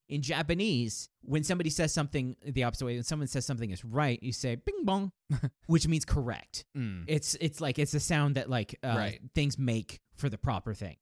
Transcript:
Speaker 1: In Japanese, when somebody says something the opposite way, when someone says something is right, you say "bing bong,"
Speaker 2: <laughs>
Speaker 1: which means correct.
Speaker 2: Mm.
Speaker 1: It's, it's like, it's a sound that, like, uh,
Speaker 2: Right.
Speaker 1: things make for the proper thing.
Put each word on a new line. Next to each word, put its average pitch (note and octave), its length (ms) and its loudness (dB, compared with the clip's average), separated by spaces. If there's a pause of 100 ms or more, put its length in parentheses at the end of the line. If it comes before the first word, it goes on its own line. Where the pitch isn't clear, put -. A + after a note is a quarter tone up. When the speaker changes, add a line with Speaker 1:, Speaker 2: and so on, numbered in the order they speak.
Speaker 1:
In C#3+ 140 -2
Japanese, D3+ 880 0 (120)
when D3 220 0
somebody F3 280 0
says D#3+ 220 2
something C3+ 420 0 (100)
the C3 180 0
opposite A#2+ 220 0
way, A#2+ 100 -2
when A#2+ 80 -2
someone D3+ 240 -2
says C3 180 -2
something A#2 260 -2
is F2+ 120 -6
right, B2 400 0
you B2 80 -2
say A#2+ 240 -2
"bing G4 300 -2
bong," G3 260 2 (280)
Speaker 2:
<laughs> - 280 -4
Speaker 1:
which D#3+ 200 6
means D#3+ 180 2
correct. - 580 -2 (140)
Speaker 2:
Mm. G2 300 -2
Speaker 1:
It's, D3+ 340 2
it's D#3 180 0
like, C#3 200 0
it's C#3+ 160 2
a D3 40 2
sound D3 360 4
that, C3 140 -2
like, A#2+ 340 0
uh, B2 120 0
Speaker 2:
Right. G#2 240 0 (160)
Speaker 1:
things C#3+ 220 2
make A#2 420 0 (160)
for C#3+ 140 -2
the G#2+ 80 -4
proper A2 380 -2
thing. F2 260 -8